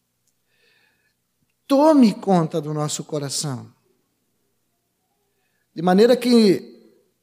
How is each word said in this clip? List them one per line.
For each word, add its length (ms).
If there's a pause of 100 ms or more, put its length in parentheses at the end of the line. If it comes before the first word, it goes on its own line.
(1700)
tome 460
conta 480
do 140
nosso 300
coração, 680 (2000)
de 60
maneira 360
que 760 (300)